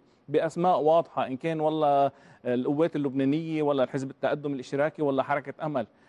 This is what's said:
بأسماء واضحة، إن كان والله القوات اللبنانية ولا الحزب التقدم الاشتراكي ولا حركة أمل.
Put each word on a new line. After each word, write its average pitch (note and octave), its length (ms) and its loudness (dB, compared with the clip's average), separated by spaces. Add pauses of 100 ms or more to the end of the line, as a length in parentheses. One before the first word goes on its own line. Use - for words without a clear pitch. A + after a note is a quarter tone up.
(300)
بأسماء D#3 520 0
واضحة، D#3 460 2
إن B2+ 100 -6
كان E3 220 -4
والله D3 520 2 (340)
القوات C#3 500 0
اللبنانية D3 680 0
ولا C#3+ 200 2
الحزب C3+ 260 -4
التقدم C#3+ 440 -4
الاشتراكي C#3+ 480 -4
ولا C3+ 220 0
حركة C#3 420 -4
أمل. C3+ 220 -4 (220)